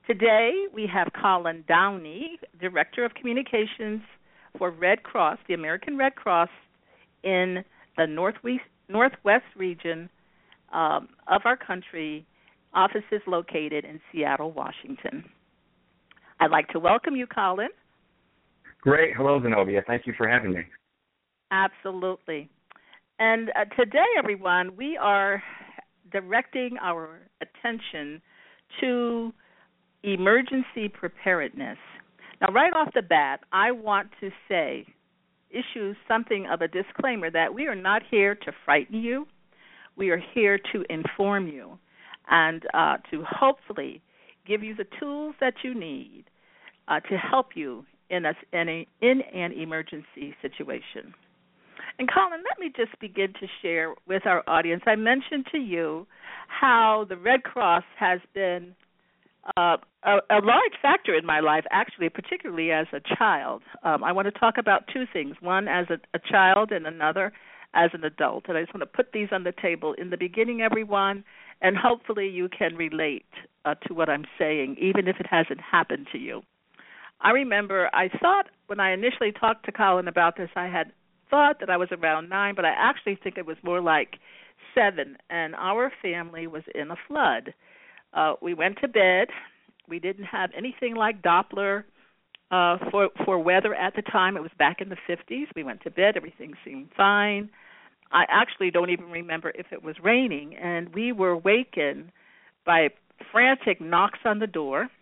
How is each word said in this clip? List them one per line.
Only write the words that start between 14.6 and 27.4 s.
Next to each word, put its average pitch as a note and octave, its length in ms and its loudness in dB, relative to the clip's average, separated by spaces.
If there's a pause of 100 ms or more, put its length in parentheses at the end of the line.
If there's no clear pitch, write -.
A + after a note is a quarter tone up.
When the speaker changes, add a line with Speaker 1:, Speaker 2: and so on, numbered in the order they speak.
Speaker 1:
I'd D#3+ 120 4
like D#3 180 2
to E3+ 100 -4
welcome A3+ 380 2
you, B3 100 -4
Colin. G3+ 440 -2 (1120)
Speaker 2:
Great. D3 340 4
Hello, C#3 260 2
Zenobia. G2+ 440 2
Thank A#2+ 200 -2
you A#2+ 120 -6
for A2+ 100 2
having A#2 240 2
me. E2 120 -4 (880)
Speaker 1:
Absolutely. F#3 1000 -4 (680)
And, A3+ 300 2 (100)
uh, G#3 60 2 (100)
today, B3+ 300 4 (140)
everyone, F#3 580 0
we C#4+ 220 -8
are G3+ 440 2 (680)
directing A#3+ 720 -2
our E3 380 -6 (200)